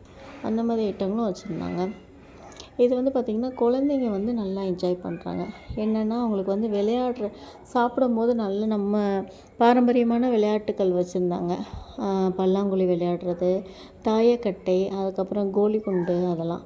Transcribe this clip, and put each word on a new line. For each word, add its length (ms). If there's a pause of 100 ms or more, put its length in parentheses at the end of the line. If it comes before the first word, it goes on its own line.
(420)
அந்த 200
மாதிரி 280
ஐட்டங்களும் 420
வச்சுருந்தாங்க. 600 (840)
இது 180
வந்து 160
பார்த்திங்கன்னா 460
குழந்தைங்க 540
வந்து 240
நல்லா 280
என்ஜாய் 400
பண்றாங்க. 440 (300)
என்னென்னா 420
அவங்களுக்கு 400
வந்து 100
விளையாடுற, 600 (320)
சாப்பிடும்போது 720
நல்ல 320
நம்ம 560 (360)
பாரம்பரியமான 720
விளையாட்டுக்கள் 640
வச்சுருந்தாங்க. 640 (420)
ஆ, 280
பல்லாங்குழி 600
விளையாடுறது, 800 (400)
தாயக்கட்டை, 840
அதுக்கப்புறம் 680
கோலிக்குண்டு 760
அதெல்லாம். 360